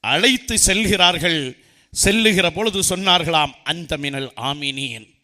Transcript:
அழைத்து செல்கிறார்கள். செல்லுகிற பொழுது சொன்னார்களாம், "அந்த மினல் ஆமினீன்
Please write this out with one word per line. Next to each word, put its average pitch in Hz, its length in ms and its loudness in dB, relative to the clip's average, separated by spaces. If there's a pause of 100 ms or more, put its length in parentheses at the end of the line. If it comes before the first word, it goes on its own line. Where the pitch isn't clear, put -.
அழைத்து 214 580 0
செல்கிறார்கள். 180 1040 2 (400)
செல்லுகிற 196 460 4
பொழுது 196 300 -4
சொன்னார்களாம், 175 720 0 (120)
"அந்த 156 320 -6
மினல் 139 400 -6
ஆமினீன் 135 880 -6